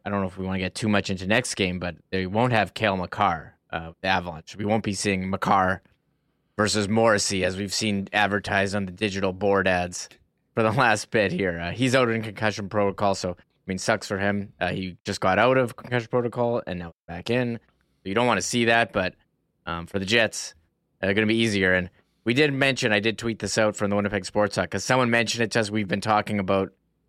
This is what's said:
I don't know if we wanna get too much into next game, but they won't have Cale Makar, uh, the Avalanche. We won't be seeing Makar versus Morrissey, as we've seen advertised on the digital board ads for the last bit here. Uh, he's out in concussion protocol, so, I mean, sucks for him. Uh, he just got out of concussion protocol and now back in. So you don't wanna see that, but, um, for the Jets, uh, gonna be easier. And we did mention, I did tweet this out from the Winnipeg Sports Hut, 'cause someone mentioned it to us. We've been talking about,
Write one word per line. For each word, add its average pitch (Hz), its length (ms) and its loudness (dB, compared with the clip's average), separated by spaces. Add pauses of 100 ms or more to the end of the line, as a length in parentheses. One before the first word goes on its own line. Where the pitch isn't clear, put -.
I 101 40 -6
don't 101 120 0
know 95 60 -2
if 92 100 -10
we 95 80 -6
wanna 92 140 -2
get 92 160 -4
too 110 140 -2
much 101 200 0
into 92 160 -4
next 113 300 0
game, 90 240 0
but 87 160 -6 (140)
they 95 160 -2
won't 110 260 0
have 104 220 2
Cale 101 240 0
Makar, 90 580 -2 (140)
uh, 82 320 -8
the 95 60 -4
Avalanche. 90 500 -4
We 104 80 -6
won't 107 180 0
be 104 100 -2
seeing 95 360 -2
Makar 95 520 2 (760)
versus 104 320 2
Morrissey, 104 560 4
as 90 100 -2
we've 98 180 -6
seen 101 380 -2
advertised 101 640 0
on 101 100 -2
the 90 60 -8
digital 95 400 -2
board 98 380 2
ads 90 400 -2 (440)
for 117 100 2
the 110 80 4
last 113 400 2
bit 101 200 2
here. 90 260 -2
Uh, 87 140 -4
he's 120 240 0
out 127 140 4
in 113 120 -2
concussion 107 460 -4
protocol, 98 480 0
so, 90 160 -4
I - 120 -14 (220)
mean, 95 120 -4
sucks 107 300 -2
for 101 100 -4
him. 101 420 -2
Uh, 87 120 0
he 92 340 -6
just 98 160 -4
got 95 180 2
out 127 180 6
of 123 200 0
concussion 123 320 -4
protocol 120 580 -2
and 87 120 -6
now 85 140 -12 (140)
back 87 220 -12
in. 120 280 -2 (460)
So 95 60 -10
you 98 60 -2
don't 120 120 4
wanna 104 140 2
see 120 240 0
that, 117 260 4
but, 92 240 -2 (500)
um, 85 220 -6
for 98 120 -4
the 95 60 -4
Jets, 110 500 0 (460)
uh, 95 120 2
gonna 107 140 2
be 110 80 2
easier. 101 380 2
And 92 160 0 (360)
we 117 80 0
did 143 200 4
mention, 131 380 2
I 104 80 4
did 107 180 0
tweet 117 220 -4
this 101 180 -2
out 107 180 2
from 104 140 -2
the 101 60 0
Winnipeg 101 300 -2
Sports 104 300 0
Hut, 90 140 -2
'cause 95 140 -6
someone 127 260 2
mentioned 117 340 0
it 104 80 -4
to 120 80 2
us. 104 120 0
We've 107 160 2
been 98 140 -2
talking 104 380 2
about, 95 340 0 (360)